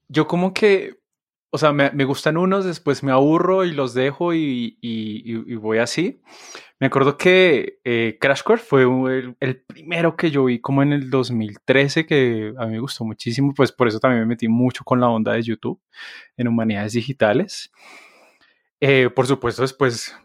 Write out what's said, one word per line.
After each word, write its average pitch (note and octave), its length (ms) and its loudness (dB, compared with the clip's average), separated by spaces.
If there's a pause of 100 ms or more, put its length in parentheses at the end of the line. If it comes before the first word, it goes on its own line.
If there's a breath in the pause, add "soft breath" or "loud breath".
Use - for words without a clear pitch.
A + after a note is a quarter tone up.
yo D3+ 180 0
como F3+ 280 -2
que, G3 460 0 (500)
o C#3+ 80 -4
sea, D3 140 4
me, C#3 180 2
me C#3+ 140 0
gustan C#3 320 0
unos, F#3+ 280 0
después D3+ 380 -4
me C#3 100 0
aburro E3+ 520 4
y F3 80 -2
los C3+ 220 -4
dejo C#3 380 -2
y, C3 480 -4
y, A2+ 540 -8
y, A2+ 180 -10
y - 40 -8
voy A2 220 -2
así. D#3+ 440 -2 (580 loud breath)
Me C3+ 60 4
acuerdo C#3 320 0
que, F#3 640 2
eh, A2+ 380 -2
Crash C#3 220 0
Course - 220 2
fue C3 220 4
un, C3 240 0
el, B2+ 300 -6
el C3 220 -4
primero E3 540 -4
que E3 140 0
yo C#3 140 2
vi B2 160 0
como C#3 240 0
en D3 80 2
el C3+ 180 -4
dos B2 220 0
mil G#2+ 320 -6
trece, C#3 420 2
que A#2 500 0
a A#2 100 -6
mí A2 80 -6
me A2+ 60 -6
gustó - 240 -10
muchísimo, A#2+ 480 -4
pues C3+ 200 2
por A#2+ 160 0
eso G#2+ 100 -2
también B2 220 2
me A2+ 60 -2
metí A#2 200 -4
mucho B2 380 0
con B2+ 160 0
la B2 80 4
onda A2+ 240 0
de A2+ 100 -2
YouTube A#2 400 -8 (540 loud breath)
en A#2+ 100 -4
Humanidades A2 460 -2
Digitales. A#2 800 -2 (1080 soft breath)
Eh, C3 300 4
por B2+ 160 0
supuesto, B2 360 -2
después C3 640 -4